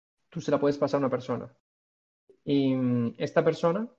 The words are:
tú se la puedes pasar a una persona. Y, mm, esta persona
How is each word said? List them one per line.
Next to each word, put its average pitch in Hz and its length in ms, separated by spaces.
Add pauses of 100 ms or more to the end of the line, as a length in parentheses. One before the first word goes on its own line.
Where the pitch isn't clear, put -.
(340)
tú 165 60
se 147 100
la 143 80
puedes 143 180
pasar 143 220
a 139 60
una 127 60
persona. 123 380 (960)
Y, 139 300
mm, 123 440
esta 156 260
persona 196 440 (100)